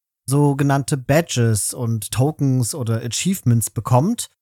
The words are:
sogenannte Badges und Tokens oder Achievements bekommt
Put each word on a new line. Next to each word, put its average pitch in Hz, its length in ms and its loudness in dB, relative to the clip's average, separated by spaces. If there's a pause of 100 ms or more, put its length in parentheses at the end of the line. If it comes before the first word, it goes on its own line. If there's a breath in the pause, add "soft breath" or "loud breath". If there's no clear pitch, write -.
(240)
sogenannte 143 720 2
Badges 123 800 0
und 113 360 -4
Tokens 131 640 0
oder 113 280 -2
Achievements 120 680 0
bekommt 139 580 0 (140)